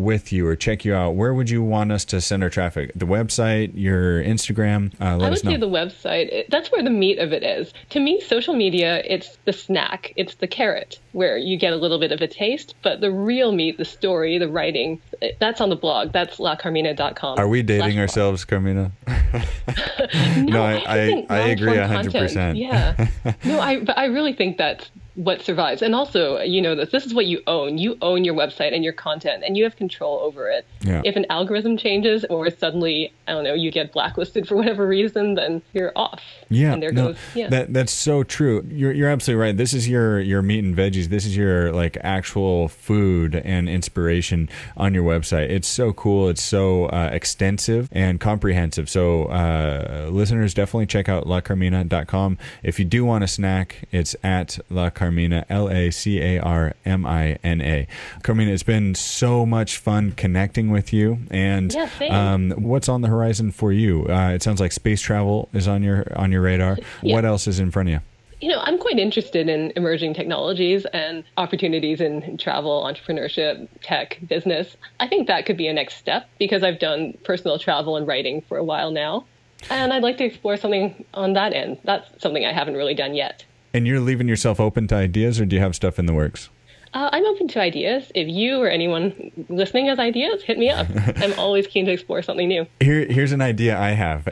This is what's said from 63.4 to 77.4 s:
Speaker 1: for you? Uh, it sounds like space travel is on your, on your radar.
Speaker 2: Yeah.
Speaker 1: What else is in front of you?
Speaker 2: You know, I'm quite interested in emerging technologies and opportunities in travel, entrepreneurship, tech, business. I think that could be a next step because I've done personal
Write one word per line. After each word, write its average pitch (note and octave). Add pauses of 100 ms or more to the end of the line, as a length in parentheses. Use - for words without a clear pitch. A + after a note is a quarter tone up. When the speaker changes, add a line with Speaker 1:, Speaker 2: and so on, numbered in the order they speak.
Speaker 1:
for G#2
you? F#2+
Uh, F#2
it F2+
sounds G#2
like F2+
space G#2+
travel G#2
is G2
on G2+
your, G2+ (100)
on F#2+
your F#2
radar. F#2 (240)
Speaker 2:
Yeah. G#2
Speaker 1:
What A2+
else G#2+
is F#2+
in F#2
front F#2
of E2
you? D2+ (400)
Speaker 2:
You D4+
know, -
I'm E4
quite G4
interested G3
in D#3+
emerging E3
technologies F3
and D#3+ (140)
opportunities E3
in D3+
travel, D3
entrepreneurship, D3 (140)
tech, - (100)
business. E3+ (240)
I B3+
think F#4
that F3
could F#3+
be D#3+
a D#3
next C#3+
step - (100)
because G3
I've F3+
done D#3+
personal F3